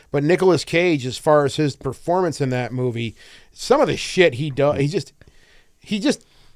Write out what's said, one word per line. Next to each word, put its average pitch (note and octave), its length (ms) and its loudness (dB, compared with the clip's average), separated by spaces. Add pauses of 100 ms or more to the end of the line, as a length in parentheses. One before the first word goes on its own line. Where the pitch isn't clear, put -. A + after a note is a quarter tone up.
But C#3+ 140 -2
Nicolas F3 400 4
Cage, E3 420 0
as B2+ 120 -8
far D3+ 260 4
as C#3 140 -2
his D3 180 -2
performance E3 640 -4
in C3+ 120 -2
that B2 200 -4
movie, A#2 440 -4 (360)
some - 300 0
of C4+ 60 2
the C3 100 -2
shit E3+ 380 2
he C#3 160 -4
does, C#3 280 0
he C#3 80 0
just, - 240 -6 (680)
he G#3+ 200 -6
just B3 260 -2 (300)